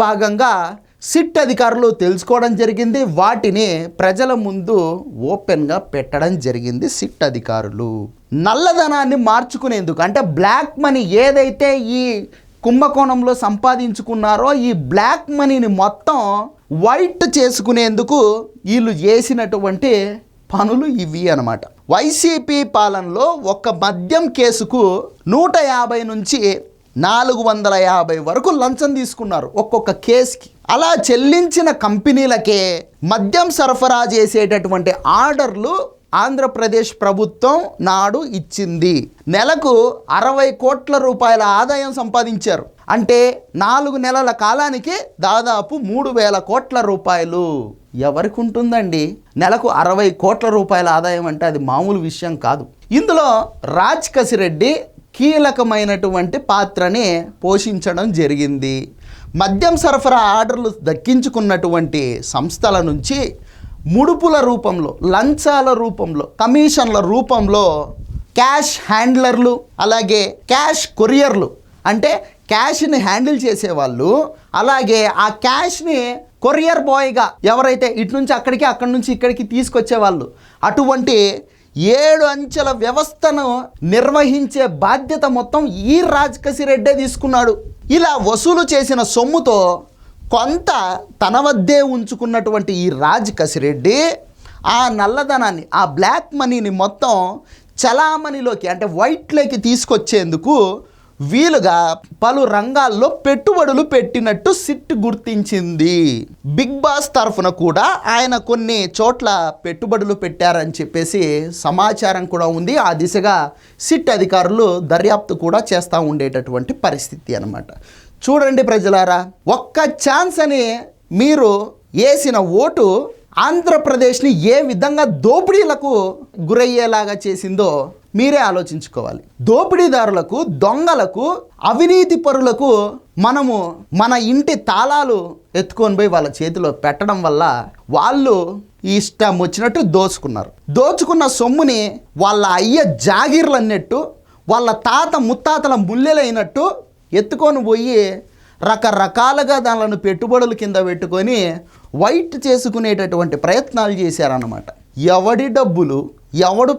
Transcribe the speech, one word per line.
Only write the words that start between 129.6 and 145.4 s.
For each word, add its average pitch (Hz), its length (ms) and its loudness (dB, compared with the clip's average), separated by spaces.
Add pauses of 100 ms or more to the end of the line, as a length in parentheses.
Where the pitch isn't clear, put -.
దొంగలకు, 247 640 0 (460)
అవినీతి 349 540 4
పరులకు 269 440 2 (560)
మనము 254 320 0 (440)
మన 247 120 2 (180)
ఇంటి 285 240 2 (140)
తాళాలు 254 480 2 (420)
ఎత్తుకొని 202 400 -2
పోయి 208 160 2
వాళ్ళ 151 220 0
చేతిలో 160 340 -4 (140)
పెట్టడం 196 400 -2
వల్ల 156 180 0 (540)
వాళ్ళు 254 380 2 (640)
ఇష్టం 208 460 0
వచ్చినట్టు 220 400 -2 (140)
దోచుకున్నారు. 135 540 -4 (280)
దోచుకున్న 320 480 2 (120)
సొమ్ముని 247 420 2 (420)
వాళ్ళ 208 220 2 (140)
అయ్య 233 200 2 (280)
జాగీర్లు 269 540 2
అన్నట్టు, 214 400 -2 (520)
వాళ్ళ 240 160 2 (200)
తాత 320 260 2 (140)
ముత్తాతల 285 460 0 (140)